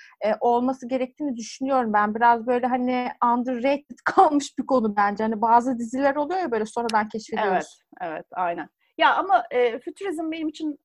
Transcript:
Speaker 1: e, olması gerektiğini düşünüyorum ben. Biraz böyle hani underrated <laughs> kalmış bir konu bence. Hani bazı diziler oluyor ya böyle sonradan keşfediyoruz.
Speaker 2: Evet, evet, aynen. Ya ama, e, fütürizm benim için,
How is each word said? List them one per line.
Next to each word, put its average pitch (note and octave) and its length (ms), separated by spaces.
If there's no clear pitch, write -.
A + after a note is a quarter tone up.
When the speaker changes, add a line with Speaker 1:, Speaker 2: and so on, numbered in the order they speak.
Speaker 1:
e, G#3+ 160
olması B3 480
gerektiğini B3+ 480
düşünüyorum B3 560
ben. G#3 220
Biraz A#3 320
böyle B3 200
hani B3 420
underrated B3 760
<laughs> - 60
kalmış D4 540
bir B3 80
konu A3 300
bence. G3+ 280
Hani A3 160
bazı A#3 380
diziler C4 380
oluyor D4+ 240
ya E4+ 100
böyle A3 160
sonradan A3 420
keşfediyoruz. G#3+ 760
Speaker 2:
Evet, E3+ 120
evet, E3+ 200
aynen. F3 360
Ya D4+ 160
ama, F#4 360
e, B3 280
fütürizm E4 540
benim D#4+ 160
için, D#4 360